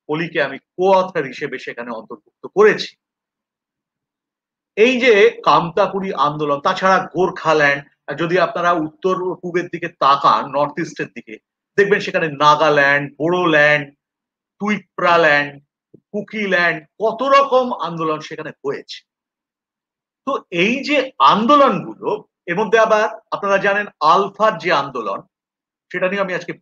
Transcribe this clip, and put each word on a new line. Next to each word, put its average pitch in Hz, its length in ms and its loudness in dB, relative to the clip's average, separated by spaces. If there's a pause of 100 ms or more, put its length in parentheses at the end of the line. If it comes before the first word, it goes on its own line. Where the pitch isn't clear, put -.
অলিকে 165 340 -4
আমি 135 160 -6
co-author 185 680 0
হিসেবে 131 340 -10
সেখানে 120 320 -12
অন্তর্ভুক্ত 113 640 -16
করেছি। 202 400 2 (1800)
এই 240 260 2
যে 226 420 4
কামতাপুরী 175 720 0
আন্দোলন, 147 460 -2
তাছাড়া 185 560 0
গোর্খাল্যান্ড, 156 680 0 (240)
আর 143 80 -8
যদি 170 240 -2
আপনারা 170 320 0
উত্তর 175 640 -4
পূবের 175 320 -6
দিকে 170 200 -10
তাকান, 139 640 2
north 143 300 -2
ইস্টের 165 360 -8
দিকে, 110 220 -18 (400)
দেখবেন 196 220 2
সেখানে 185 280 -4
নাগাল্যান্ড, 143 920 2
বোড়োল্যান্ড, 147 760 2 (640)
টুইপ্রাল্যান্ড, 160 1040 0 (480)
কুকিল্যান্ড, 185 720 -2 (140)
কত 226 220 -2
রকম 269 520 2
আন্দোলন 160 460 -6
সেখানে 151 320 -14 (140)
হয়েছে। - 340 -10 (1300)
তো 269 260 -6
এই 226 320 -2
যে 277 360 -2
আন্দোলনগুলো, 190 1080 2 (180)
এর 170 140 -6
মধ্যে 226 200 2
আবার 214 400 2 (120)
আপনারা 196 260 0
জানেন 202 280 -2 (140)
আলফার 196 580 2
যে 170 140 -4
আন্দোলন, 127 500 -4 (720)
সেটা 180 180 -2
নিয়ে 196 120 -4
আমি 185 120 -6
আজকে 165 280 -8